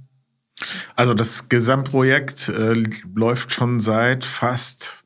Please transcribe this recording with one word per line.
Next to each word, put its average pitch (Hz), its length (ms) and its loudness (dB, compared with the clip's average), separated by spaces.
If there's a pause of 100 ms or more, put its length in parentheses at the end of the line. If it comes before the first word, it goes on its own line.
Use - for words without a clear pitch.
(960)
Also 120 180 2
das 113 360 0
Gesamtprojekt, 131 1000 2
äh, 110 260 0 (380)
läuft 113 400 0
schon 120 280 0
seit 117 440 2
fast - 800 -4